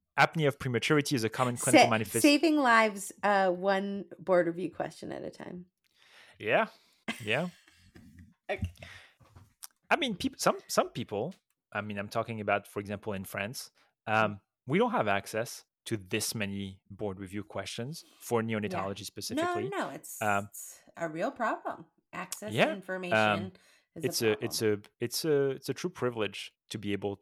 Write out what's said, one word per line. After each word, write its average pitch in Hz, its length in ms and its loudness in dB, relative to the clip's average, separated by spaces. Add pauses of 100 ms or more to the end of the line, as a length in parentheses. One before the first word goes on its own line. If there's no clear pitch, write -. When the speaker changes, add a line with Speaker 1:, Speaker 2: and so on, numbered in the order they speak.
(180)
Speaker 1:
apnea 151 300 4
of 131 100 2
prematurity 139 560 2
is 113 120 2
a 110 40 2
common 123 280 0
Speaker 2:
Sa- - 140 -4
Speaker 1:
clinical 117 180 6
manifest- 110 320 0
Speaker 2:
saving 302 360 6
lives, 226 540 2 (100)
uh, 196 280 4
one 196 560 0 (120)
board 175 300 4
review 170 240 -2
question - 400 -8
at - 140 -8
a - 40 -8
time. - 360 -14 (760)
Speaker 1:
Yeah. 135 280 2 (580)
Yeah. 131 260 0
Speaker 2:
<laughs> - 60 -18 (920)
Okay. 196 120 -4 (1300)
Speaker 1:
I 233 80 4
mean, 262 180 -2
peop-, - 240 -4
some, - 160 2 (140)
some - 200 4
people, 117 440 -4 (400)
I 104 80 -2
mean, 104 160 -6
I'm 101 100 -4
talking 113 320 -2
about, 101 260 2
for - 140 -8
example, 104 320 -6
in 98 140 -6
France, 104 460 -8 (360)
um, 107 280 4
Speaker 2:
Mm. 95 40 -12 (280)
Speaker 1:
we 143 100 2
don't 233 140 4
have 175 180 2
access - 560 -2 (220)
to 113 100 -2
this 101 360 -4
many 98 460 -6 (100)
board 98 300 -6
review 98 240 -8
questions 117 640 -8 (140)
for 117 220 2
neonatology 101 600 -2
Speaker 2:
Yeah. 101 40 -10
Speaker 1:
specifically. 349 640 -2
Speaker 2:
No, 392 100 -6
no, 156 100 -4
it's, - 320 -10
Speaker 1:
Um, 101 280 2
Speaker 2:
it's - 300 -16 (160)
a 170 140 -4
real 170 220 -4
problem. 262 520 -4 (300)
Access 180 400 -8
Speaker 1:
yeah, 160 140 4
Speaker 2:
to 214 40 0
information 185 460 0
Speaker 1:
um, 101 340 4 (460)
Speaker 2:
is 165 80 -2
Speaker 1:
it's 120 160 -2
Speaker 2:
a 113 80 6
Speaker 1:
a, 107 100 4
it's 113 200 -4
Speaker 2:
problem. 104 240 2 (180)
Speaker 1:
a, - 40 -4
it's - 200 -4
a, 143 240 4
it's 135 200 -6
a 135 40 -2
true - 160 -4
privilege 113 640 -4 (160)
to - 80 -6
be 101 160 -2
able 98 280 -2